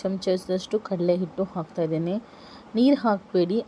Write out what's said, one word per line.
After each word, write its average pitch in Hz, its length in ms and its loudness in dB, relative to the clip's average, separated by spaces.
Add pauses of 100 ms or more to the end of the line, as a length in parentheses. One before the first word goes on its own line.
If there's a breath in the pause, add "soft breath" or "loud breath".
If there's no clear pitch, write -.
ಚಮಚದಷ್ಟು 185 720 -2 (120)
ಕಡಲೆ 175 340 2
ಹಿಟ್ಟು 180 200 -4 (140)
ಹಾಕ್ತಾಯಿದ್ದೇನೆ. 165 600 -2 (600 loud breath)
ನೀರು 262 260 6
ಹಾಕಬೇಡಿ, 190 540 0 (120)